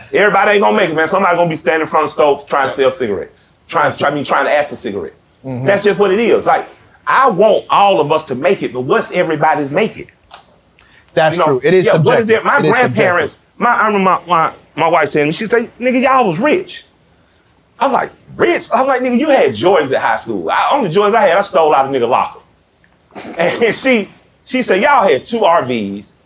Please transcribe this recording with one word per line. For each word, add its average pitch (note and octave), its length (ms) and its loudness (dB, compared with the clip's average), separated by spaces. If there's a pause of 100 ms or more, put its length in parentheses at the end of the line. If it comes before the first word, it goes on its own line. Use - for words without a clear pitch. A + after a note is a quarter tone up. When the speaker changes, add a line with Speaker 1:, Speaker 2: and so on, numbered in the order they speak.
(140)
Speaker 1:
<laughs> - 40 0
everybody G3+ 340 2
ain't G3+ 100 2
gonna G#3+ 160 2
make F#3+ 120 2
it, D#3 60 -6
man. D#3+ 120 0
Somebody F#3 280 0
gonna E3+ 140 2
be D#3+ 60 -4
standing D#3+ 260 0
in D3+ 60 -4
front D#3 180 0
of C#3+ 40 -4
the - 40 -12
stove C#3+ 340 0
trying C#3 220 0
to C3 40 -6
sell C3 160 0
a - 20 2
cigarette. G2+ 400 -6 (360)
Trying, D3 280 -2
try, - 140 -2
I D3 40 -2
mean, D3 120 -4
trying C#3+ 200 0
to A#2+ 60 0
ask D3 180 0
for B2+ 60 -14
a - 20 -12
cigarette. G2 360 -10 (300)
Speaker 2:
Mm-hmm. C3 220 -8
Speaker 1:
That's G3 180 2
just G3 160 0
what G3+ 120 2
it G3 80 2
is. E3+ 260 2
Like, E3+ 220 0 (400)
I B3+ 220 2
want G3 400 2
all F#3+ 320 4
of D3 100 -2
us D3+ 140 0
to C3+ 100 -8
make E3+ 260 -2
it, B2 120 -6
but B2+ 80 -6
what's F#3+ 300 -2
everybody's D#3 600 -2
make F#3 260 -2
it? - 120 -16 (1040)
Speaker 2:
That's D#3+ 220 2
Speaker 1:
You F3 40 -2
know? E3+ 60 2
Speaker 2:
true. C3+ 180 0
It E3 100 2
is F#3 120 4
Speaker 1:
Yeah, G#3 120 4
what G3 220 2
is A3 80 0
Speaker 2:
subjective. - 140 4
Speaker 1:
it? - 40 -6
My A#3 140 2
Speaker 2:
It - 60 0
is D3+ 60 2
Speaker 1:
grandparents, D3 640 0
Speaker 2:
subjective. - 260 -20
Speaker 1:
my, A3 160 0
I G#3+ 120 0
remember G3 220 0
my, F3 160 0
my, E3 280 0 (220)
my D#3 120 0
wife E3 220 2
saying, D3 220 0
she G#3+ 160 -6
say, A#3 220 0 (100)
"Nigga, B3 240 0
y'all C4 240 2
was E3 120 -2
rich." - 460 -2 (960)
I'm C4+ 120 0
like, - 200 -2 (240)
"Rich?" - 380 -2
I'm C4+ 140 0
like, C4 140 0
"Nigga, B3 180 0
you D#4 100 0
had A3+ 220 2
Jordans D#3 400 0
at A2 100 0
high A#2 160 -2
school. G2 320 -8
I, D3+ 220 0
only A#3+ 180 -2
Jordans G3+ 260 2
I A3+ 120 2
had, E3+ 100 2
I G3+ 40 2
stole E3 320 0
out C3+ 120 2
of C3+ 60 -8
nigga A#2+ 180 0
locker." A#2+ 300 -2 (760)
<laughs> - 220 -18
And F3+ 380 -2
she, A#3+ 340 0 (360)
she B3+ 180 -4
said, G3 180 0
"Y'all B3+ 260 4
had C3 180 0
two A3+ 200 -4
R E3 180 2
Vs G#2 640 -6